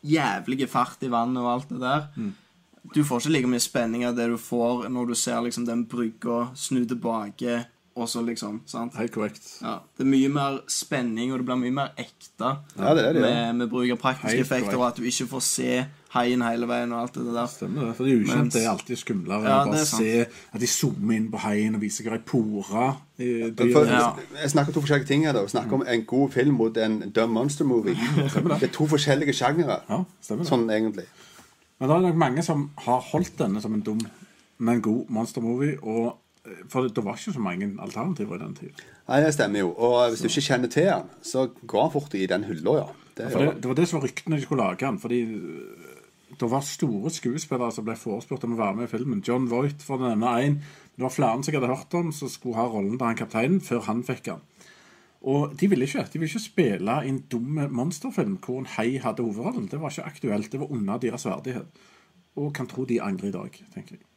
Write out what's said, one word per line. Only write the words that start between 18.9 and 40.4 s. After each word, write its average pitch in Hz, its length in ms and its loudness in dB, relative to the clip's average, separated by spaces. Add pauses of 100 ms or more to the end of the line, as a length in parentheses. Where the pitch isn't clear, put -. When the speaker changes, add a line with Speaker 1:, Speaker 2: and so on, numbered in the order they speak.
Speaker 2:
skumlere 101 460 -2
Speaker 1:
Ja, 135 160 4
Speaker 2:
å 143 80 4
bare - 80 0
Speaker 1:
det 156 60 2
er 156 40 2
sant. 117 180 0
Speaker 2:
se 117 240 4 (280)
at 107 60 -6
de 120 60 0
zoomer 107 500 2
inn 110 140 0
på 107 80 -6
haien 107 360 0
og 104 80 -2
viser 107 220 -4
hva 113 120 -2
de 113 80 -4
porer 110 720 0 (220)
i 117 320 -2
Speaker 3:
For, 120 160 2
Speaker 2:
dyret. 123 240 8
Speaker 1:
Ja. 120 240 4 (260)
Speaker 3:
jeg 143 100 -2
snakker 147 220 4
to 160 80 2
forskjellige 143 280 2
ting 143 180 4
her 147 60 2
da. 113 100 4
Vi 98 60 -2
snakker 107 260 0
om 135 120 4
en 117 200 2
god 135 260 4
film 135 220 6
mot 113 220 4
en 110 340 0
dumb 113 220 4
monster 143 340 2
movie. 110 280 4 (200)
Speaker 2:
<laughs> 143 160 4
Stemmer 151 240 2
det. - 60 0
Speaker 3:
Det 131 100 2
er - 80 -10
to 151 80 4
forskjellige 147 480 4
genrer. 135 560 2
Speaker 2:
Ja, 165 140 0 (180)
stemmer 117 240 -4
det. - 20 -4
Speaker 3:
Sånn 117 220 2
egentlig. 107 340 0 (760)
Speaker 2:
Men 131 100 0
det 160 60 8
er 180 40 4
nok 175 160 4
mange 151 260 2
som 143 360 0
har 123 220 2
holdt - 380 -2
denne 107 220 0
som 104 140 -4
en 107 80 0
dum, 110 180 -2 (580)
men 120 240 2
god 113 280 0
monster 113 300 -4
movie, 127 420 0
og, 117 340 -2 (280)
eh, 92 240 -18
for 131 140 0
det, 120 140 -2
det 117 80 -2
var 101 100 -4
ikke 170 220 -8
så 123 40 -6
mange 95 280 -4 (100)
alternativer 110 560 -6
i - 40 -8
den 151 160 -10
tiden. - 200 -16 (340)
Speaker 3:
Nei, 131 120 4
det 156 140 4
stemmer 104 260 2
jo. 87 160 2
Og 120 340 6
hvis 113 120 -4
du 117 40 0
ikke 139 220 0